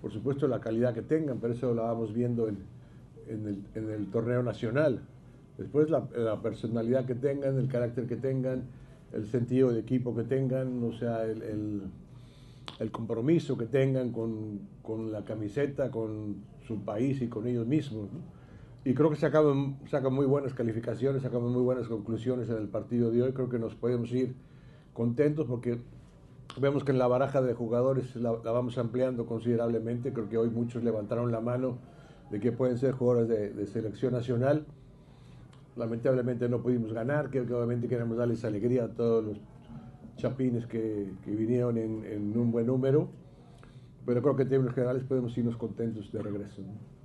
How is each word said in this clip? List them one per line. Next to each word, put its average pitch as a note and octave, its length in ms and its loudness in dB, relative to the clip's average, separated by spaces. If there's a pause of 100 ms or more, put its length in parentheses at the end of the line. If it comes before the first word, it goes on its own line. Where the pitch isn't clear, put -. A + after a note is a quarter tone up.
Por G2+ 80 -6
supuesto, C#3 380 -2
la A2+ 120 0
calidad A2+ 340 0
que A2 80 -4
tengan, D3+ 360 0
pero A#2 140 -2
eso A#2+ 220 0
la A2+ 80 0
vamos A2+ 300 -2
viendo A#2+ 360 0
en, G2+ 100 -4 (680)
en G#2+ 180 -6
el, G2+ 120 -4 (180)
en A2 140 -6
el G#2 200 -6
torneo A#2+ 320 2
nacional. A#2+ 580 2 (560)
Después, D3+ 340 2
la, C3+ 120 4 (140)
la A2 260 0
personalidad A#2 600 0
que C3+ 100 -2
tengan, C#3 420 0
el C3 120 2
carácter A#2+ 400 -2
que A#2+ 80 -2
tengan, C3 480 -2 (480)
el A2 160 -4
sentido B2 440 4
de A2+ 60 2
equipo B2 380 0
que A#2 80 -2
tengan, C3 580 0
o A#2 100 0
sea, A2+ 320 -2
el, A2 180 -4
el, G#2 400 -4 (1000)
el A2 100 -2
compromiso B2 680 0
que A#2+ 100 -4
tengan C3 440 2
con, A2 480 -4 (240)
con A2 300 -4
la G#2 120 -6
camiseta, C3 640 -2
con G#2+ 540 -6 (240)
su A2+ 140 -4
país A#2+ 420 0
y A#2 60 -2
con A2+ 180 -4
ellos A#2+ 220 0
mismos, A2 440 0
¿no? - 280 -14 (420)
Y B2+ 120 2
creo D3+ 160 6
que D3+ 60 0
sacaban, C#3 600 4 (120)
sacan C3 260 2
muy C#3 100 4
buenas C3+ 300 2
calificaciones, A#2+ 680 0
sacamos A#2+ 300 0
muy B2 80 2
buenas B2 260 2
conclusiones A2+ 640 -2
en A2+ 80 0
el G#2+ 120 -4
partido A#2 420 0
de A#2+ 120 4
hoy. C3 100 2
Creo C3 180 -2
que A#2+ 80 -2
nos A2+ 160 -4
podemos A#2+ 380 0
ir B2+ 220 0 (600)
contentos C#3+ 520 2
porque A#2+ 320 -2 (800)
vemos C#3 240 2
que C#3+ 100 2
en C3 60 4
la B2 80 6
baraja C3 360 4
de B2+ 100 2
jugadores B2 640 0
la, A#2 160 0 (100)
la A2+ 100 -2
vamos B2 260 0
ampliando A#2+ 480 0
considerablemente. A#2 880 0
Creo G#2+ 160 -4
que A2+ 80 0
hoy A#2 100 4
muchos A#2 340 -2
levantaron A#2 480 0
la A2+ 120 0
mano B2+ 340 -2 (540)
de G#2 100 -4
que A#2 120 4
pueden B2 260 2
ser B2+ 140 4
jugadores A#2+ 360 4
de, G#2 220 2
de G#2 160 -4
selección A2+ 480 -2
nacional. B2+ 500 2 (1120)
Lamentablemente A#2+ 720 2
no A#2+ 140 2
pudimos A#2 320 2
ganar, C3+ 340 0
que, C3+ 160 0
que A2+ 80 -2
obviamente A#2+ 340 0
queremos A#2 300 0
darles A#2 300 0
alegría A2+ 380 2
a G#2+ 40 -4
todos A2+ 340 2
los G#2 180 -6 (760)
chapines B2+ 500 0
que, G#2+ 460 -2 (100)
que - 100 -8
vinieron A#2 440 2
en, A2 300 -2
en G#2 320 -2
un A#2+ 120 2
buen A#2 160 2
número, C3+ 420 4 (960)
pero A#2+ 160 2
creo C3 140 4
que C3 80 4
en A#2+ 40 0
términos C3+ 260 2
generales B2+ 300 0
podemos B2 320 0
irnos A#2 220 0
contentos G#2+ 540 -4
de G#2 100 -6
regreso, G2+ 400 -6
¿no? - 420 -14